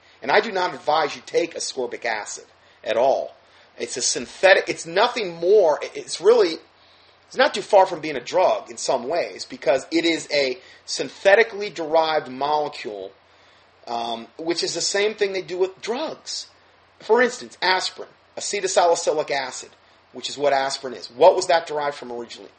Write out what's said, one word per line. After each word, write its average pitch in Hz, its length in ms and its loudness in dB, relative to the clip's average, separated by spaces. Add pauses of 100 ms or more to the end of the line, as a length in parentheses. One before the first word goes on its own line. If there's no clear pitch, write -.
(220)
and 131 100 -2
I 190 80 6
do 214 100 -4
not 180 240 -2
advise 147 400 0
you 127 100 -18
take 165 300 -2
ascorbic 123 500 -8
acid 110 420 -8 (360)
at 107 140 -2
all. 113 400 2 (440)
It's 120 160 -8
a 123 60 -6
synthetic, 185 680 2
it's - 180 -6
nothing 190 500 -2
more, 170 420 4 (160)
it's 135 260 -10
really, 190 380 4 (720)
it's - 80 -16
not 262 180 2
too 208 80 -6
far 190 240 6
from 175 140 -8
being 151 160 -6
a 123 40 -6
drug 131 520 0
in - 40 -16
some 123 300 -4
ways, 123 380 -6
because - 480 -2
it 165 120 2
is 160 280 -2
a 135 260 0 (260)
synthetically 202 840 0
derived 156 580 0
molecule, 127 840 -4 (760)
um, 117 400 -6 (100)
which 170 280 -4
is 180 100 -4
the 165 60 -4
same 202 340 -2
thing 202 180 -2
they 190 100 -6
do 175 160 -8
with 185 220 -2
drugs. - 680 -8 (500)
For 233 240 4
instance, 123 400 -2
aspirin, 180 460 -2 (280)
acetylsalicylic 170 920 0
acid, 131 400 -6 (420)
which 127 160 -12
is 120 80 -10
what 139 160 2
aspirin 135 420 -2
is. 92 120 -14
What 143 300 6
was 180 100 -2
that 170 220 2
derived 147 260 -4
from 123 160 -14
originally? 117 480 -12